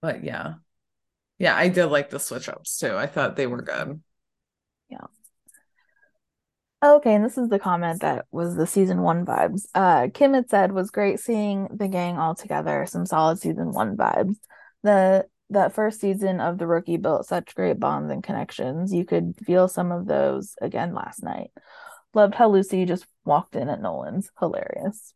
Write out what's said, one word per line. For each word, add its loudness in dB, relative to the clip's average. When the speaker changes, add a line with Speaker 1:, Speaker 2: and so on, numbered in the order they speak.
Speaker 1:
But, -6
yeah. -8
Yeah, 2
I 2
did 2
like 0
the -8
switch-ups, -10
too. -4
I -4
thought -4
they -2
were -8
good. -8
Speaker 2:
Yeah. -18
Okay, 8
and 4
this -2
is 0
the 2
comment -2
that -2
was -4
the 2
season 2
one 2
vibes. 0
Uh, 4
Kim 6
had 2
said, 4
"Was -2
great 0
seeing -2
the -4
gang -4
all -2
together. -4
Some -6
solid 2
season -4
one -2
vibes. 0
The, 4
that 2
first -2
season -2
of -2
The -6
Rookie 0
built 0
such -6
great -2
bonds -2
and -6
connections. -6
You 0
could -2
feel 4
some -4
of -6
those -2
again -6
last -12
night. -10
Loved 6
how 6
Lucy 2
just -4
walked 0
in -4
at -6
Nolan's. -6
Hilarious." -6